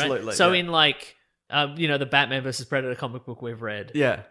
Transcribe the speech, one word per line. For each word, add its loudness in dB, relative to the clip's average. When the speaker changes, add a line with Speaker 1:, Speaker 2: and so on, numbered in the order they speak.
Speaker 1:
absolutely, -2
Speaker 2:
So 4
Speaker 1:
yeah. 4
Speaker 2:
in, -2
like, 2
uh, 0
you -2
know, 2
the -2
Batman 2
versus -6
Predator -2
comic -10
book -12
we've -10
read, -8
Speaker 1:
Yeah. 2